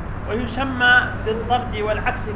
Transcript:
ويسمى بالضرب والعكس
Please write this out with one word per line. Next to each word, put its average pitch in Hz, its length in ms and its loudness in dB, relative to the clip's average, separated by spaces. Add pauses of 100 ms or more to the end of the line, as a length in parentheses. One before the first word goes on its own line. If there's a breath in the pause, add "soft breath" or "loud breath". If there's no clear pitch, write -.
(300)
ويسمى 247 640 2 (320)
بالضرب 226 560 0
والعكس 208 420 -2 (120)